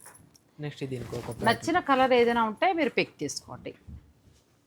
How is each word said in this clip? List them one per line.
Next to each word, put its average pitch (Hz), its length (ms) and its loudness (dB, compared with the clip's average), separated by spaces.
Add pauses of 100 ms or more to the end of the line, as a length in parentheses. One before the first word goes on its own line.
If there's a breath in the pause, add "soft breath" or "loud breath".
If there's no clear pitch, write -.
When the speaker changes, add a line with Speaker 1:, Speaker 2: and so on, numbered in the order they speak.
(600)
Speaker 1:
నెక్స్ట్ 147 220 -10
ఇది 131 140 -8
ఇంకొక 120 280 -10
ప్యాటర్న్. - 200 -8
Speaker 2:
నచ్చిన 233 360 2
కలర్ 262 320 4
ఏదైనా 240 320 4
ఉంటే 262 280 0
మీరు 311 180 0
పిక్ - 280 -2
తీసుకోండి. - 560 -10 (920)